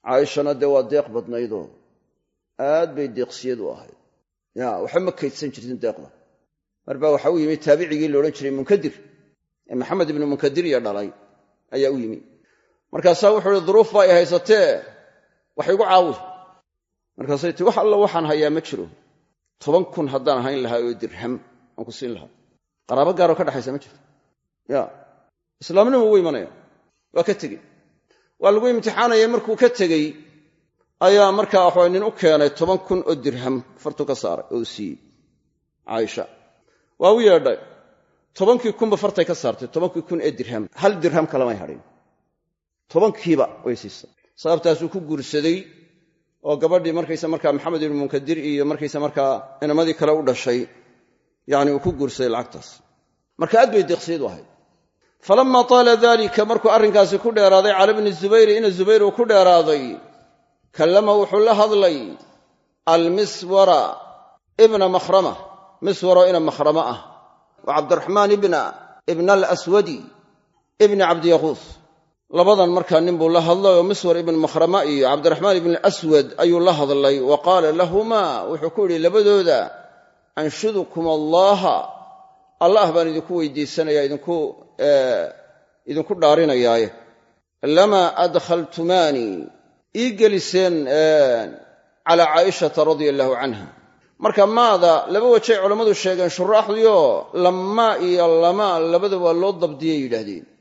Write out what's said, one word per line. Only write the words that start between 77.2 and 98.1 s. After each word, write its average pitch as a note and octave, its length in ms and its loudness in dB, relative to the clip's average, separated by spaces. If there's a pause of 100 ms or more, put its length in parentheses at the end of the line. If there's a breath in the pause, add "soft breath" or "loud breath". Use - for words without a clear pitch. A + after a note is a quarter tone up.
Wa C#3+ 180 0
qaala E3 340 2
lahumaa, F3+ 800 -2
wuxuu D#3+ 200 -6
ku A3 120 -6
yidhi E3+ 160 -2
labadooda, F#3 600 2 (800)
"Anshudukum E3 720 -4
Allaha, E3+ 680 2 (840)
Allah F#3+ 320 4
baan E3 160 0
idinku D#3+ 280 -8
weydiisanayaa, D3 680 -4
idinku, C#3+ 320 -6 (420)
eh, C3 520 0 (560)
idinku D3+ 280 -6
dhaarinayaaye. C3+ 720 2 (720)
Lama F#3 400 2 (140)
adkhaltumaani, E3 1300 -2 (480)
ii A#3+ 240 -2
geliseen, F#3 560 0 (140)
eh, C#3+ 640 2 (560)
calaa E3+ 200 4
Caaishata D#3+ 580 0
radiyallahu C#3 500 0
anha." A#2+ 320 -8 (520)
Marka G3+ 280 2
maada G3+ 600 2
laba G#3 220 0
wajay A3+ 340 4
culammadu G#3 320 2
sheegeen F3+ 360 -2
shuraaxdiyo, G#3+ 680 2 (360)
lama F#3 540 0 (100)
iyo F3+ 280 0 (140)